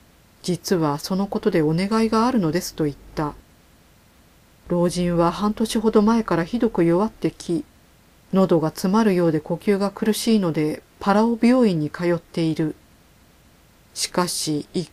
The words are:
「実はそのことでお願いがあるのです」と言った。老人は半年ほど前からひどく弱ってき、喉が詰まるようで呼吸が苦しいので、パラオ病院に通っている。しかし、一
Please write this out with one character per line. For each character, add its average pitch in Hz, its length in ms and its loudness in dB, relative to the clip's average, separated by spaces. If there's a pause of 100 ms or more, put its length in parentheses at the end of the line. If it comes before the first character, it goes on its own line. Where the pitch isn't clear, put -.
(420)
「実 180 340 -2
は 147 220 0
そ - 180 -4
の 196 100 -2
こ 208 140 -6
と 208 100 0
で 175 120 2
お 156 120 2
願 202 300 0
い 220 40 0
が 226 200 2
あ - 20 0
る 262 80 0
の 160 140 2
で 175 80 -2
す」 - 140 -10
と 160 100 -2
言 143 80 -2
っ - 40 -16 (200)
た。 151 180 -4 (1300)
老 175 200 0
人 175 280 -2
は 170 160 2
半 208 200 -2
年 226 260 -2
ほ 214 120 2
ど 214 100 4
前 220 220 4
か 180 140 -2
ら 165 80 0
ひ 233 160 -6
ど 233 100 2
く 175 140 0
弱 170 220 2
っ 220 40 -8
て - 220 -6
き、 - 320 -6 (680)
喉 185 280 4
が 156 80 0
詰 185 240 -2
ま 220 100 2
る 196 140 2
よ 175 100 2
う 160 60 2
で 156 80 0
呼 175 140 -6
吸 202 220 0
が 196 140 -2
苦 214 220 -2
し 220 240 0
い - 20 2
の 175 140 0
で、 151 320 -4 (160)
パ 196 140 0
ラ 220 120 4
オ 233 160 0
病 240 260 4
院 170 120 0
に 147 100 -2
通 - 140 -8
っ 175 140 0
て - 240 -6
い 160 120 0
る。 156 220 -2 (1160)
し - 120 -6
か 180 220 -4
し、 151 440 -6
一 170 200 -6